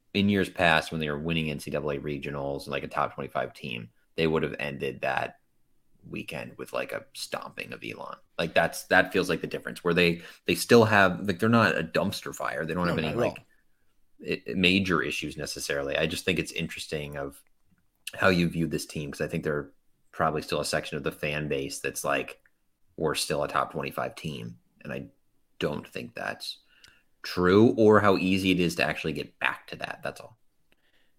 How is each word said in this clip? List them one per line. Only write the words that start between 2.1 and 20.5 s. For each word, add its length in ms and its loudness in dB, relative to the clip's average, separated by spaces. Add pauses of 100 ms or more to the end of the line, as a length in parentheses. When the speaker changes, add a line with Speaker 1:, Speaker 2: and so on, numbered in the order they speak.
Speaker 1:
and, 60 -16
like, 140 -4
a 40 -8
top 280 -2
twenty-five 380 -6
team, 360 -10 (260)
they 120 2
would 160 2
have 160 -2
ended 420 -6
that 380 -4 (680)
weekend 480 -10
with, 140 -12
like, 200 -4
a 220 -10
stomping 600 -10
of 100 -14
Elon. 340 -12 (200)
Like, 160 -2
that's, 320 2
that 260 6
feels 180 2
like 120 0
the 60 -4
difference 360 -8
where 100 2
they, 280 4 (240)
they 100 2
still 300 8
have, 400 6
like, 140 -2
they're 100 4
not 280 6
a 60 0
dumpster 520 -2
fire. 300 -4
They 80 -4
don't 120 0
Speaker 2:
No, 60 2
Speaker 1:
have 80 0
any, 80 0
Speaker 2:
not 100 -4
at 60 2
all. 120 -2 (920)
Speaker 1:
like, 200 -2
i-, 60 -6
major 480 4
issues 360 -6
necessarily. 600 -4
I 80 0
just 200 -4
think 140 0
it's 120 -4
interesting 640 -8
of 240 -10 (720)
how 160 2
you 200 4
view 180 -2
this 180 -4
team, 260 -8
'cause 100 -6
I 60 -2
think 160 -4
they're 280 -4 (420)
probably 280 0
still 200 -4